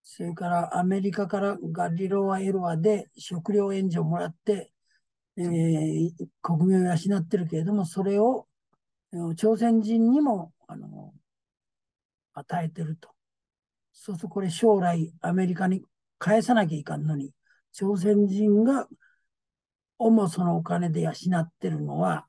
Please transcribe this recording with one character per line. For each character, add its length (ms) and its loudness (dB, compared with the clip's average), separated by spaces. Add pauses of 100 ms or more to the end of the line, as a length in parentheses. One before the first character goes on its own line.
そ 220 -14
れ 100 -6
か 140 -8
ら 300 -2
ア 60 2
メ 180 2
リ 100 -2
カ 160 -4
か 120 -2
ら 180 -2 (140)
ガ 180 -2
リ 180 -4
ロ 240 0
ア 80 -2
エ 120 -2
ロ 160 -2
ア 100 -2
で 400 0
食 360 -6
料 200 2
援 160 0
助 100 -2
を 40 0
も 140 -2
ら 100 -4
っ 80 -12 (100)
て、 260 -2 (680)
え 40 -6
ー、 720 0 (300)
国 260 0
民 200 4
を 80 0
養 220 0
っ 100 -2
て 100 -2
る 100 -2
け 100 -4
れ 60 -2
ど 100 -2
も、 120 0
そ 180 -4
れ 160 0
を、 280 0 (680)
え 40 -8
ー、 180 -4
朝 220 2
鮮 240 2
人 300 2
に 100 4
も、 320 -2 (140)
あ 80 -16
の、 380 -18 (1200)
与 320 -6
え 40 -4
て 140 -8
る 140 -6
と。 120 -20 (840)
そ 200 -12
う 20 -6
す 80 -12
る 40 -10
と 20 -10
こ 120 -6
れ 80 -2
将 300 4
来 420 0
ア 120 -2
メ 140 2
リ 80 -2
カ 120 -2
に 140 0 (380)
返 220 4
さ 120 2
な 140 4
き 80 -4
ゃ 20 -6
い 60 -8
か 140 -8
ん 80 -6
の 100 -2
に、 160 -8 (420)
朝 240 -2
鮮 300 4
人 360 4
が 240 2 (1120)
主 300 4
そ 160 -2
の 140 2
お 60 -2
金 260 -2
で 120 -2
養 100 0
っ 380 -2 (100)
て 100 -4
る 120 -4
の 160 -6
は、 320 -2